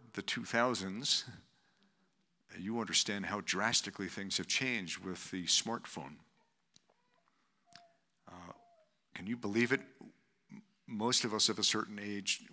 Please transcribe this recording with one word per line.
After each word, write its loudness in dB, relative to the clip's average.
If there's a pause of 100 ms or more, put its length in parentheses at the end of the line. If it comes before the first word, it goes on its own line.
(140)
the -4
two -2
thousands? 2 (1300)
You -2
understand 2
how 0
drastically 0
things -4
have -2
changed 0
with -6
the -4
smartphone. 0 (2000)
Uh, -16 (600)
can -8
you -2
believe 4
it? 4 (1080)
Most 2
of 0
us 4
of 0
a 2
certain 2
age, -4